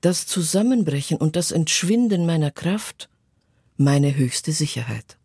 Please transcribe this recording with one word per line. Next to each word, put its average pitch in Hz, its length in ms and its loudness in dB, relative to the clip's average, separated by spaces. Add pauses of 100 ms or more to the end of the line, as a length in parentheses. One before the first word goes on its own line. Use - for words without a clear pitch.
das 175 260 0
Zusammenbrechen 175 880 0
und 156 200 0
das 175 140 -2
Entschwinden 180 760 2
meiner 160 240 0
Kraft, - 580 -6 (680)
meine 143 380 4
höchste 135 380 -2
Sicherheit. 117 720 -6